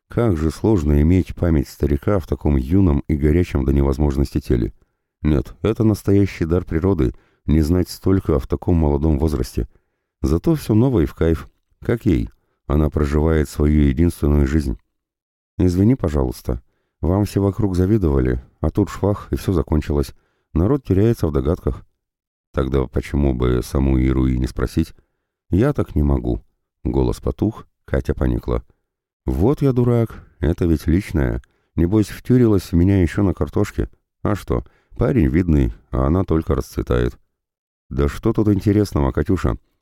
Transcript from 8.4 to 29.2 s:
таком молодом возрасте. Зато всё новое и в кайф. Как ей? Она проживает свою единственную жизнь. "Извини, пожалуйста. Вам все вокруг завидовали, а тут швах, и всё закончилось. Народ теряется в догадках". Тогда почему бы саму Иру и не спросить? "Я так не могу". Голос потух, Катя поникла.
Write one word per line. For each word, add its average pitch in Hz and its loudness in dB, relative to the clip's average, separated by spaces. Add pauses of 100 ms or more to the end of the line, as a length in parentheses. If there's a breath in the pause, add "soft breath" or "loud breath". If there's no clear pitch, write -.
таком - -2
молодом 73 0
возрасте. 65 -2 (540)
Зато 87 0
всё 135 -2
новое 110 2
и 67 0
в - -18
кайф. 82 0 (320)
Как - -4
ей? 69 0 (380)
Она 76 2
проживает 76 0
свою 76 2
единственную 73 0
жизнь. 69 -2 (800)
"Извини, 92 2
пожалуйста. 67 -4 (400)
Вам 95 0
все 98 -2
вокруг 98 -2
завидовали, 78 0 (160)
а 80 -2
тут 101 0
швах, - -4
и - -2
всё 98 -2
закончилось. 73 -2 (400)
Народ 110 0
теряется 98 0
в 78 -2
догадках". 71 -4 (680)
Тогда 65 -2
почему 69 -2
бы 62 0
саму 67 0
Иру 65 0
и 64 -2
не 64 -2
спросить? - -4 (560)
"Я 120 2
так - -4
не 76 2
могу". 60 -2 (420)
Голос 62 -2
потух, - -4 (180)
Катя - -2
поникла. 60 -4 (640)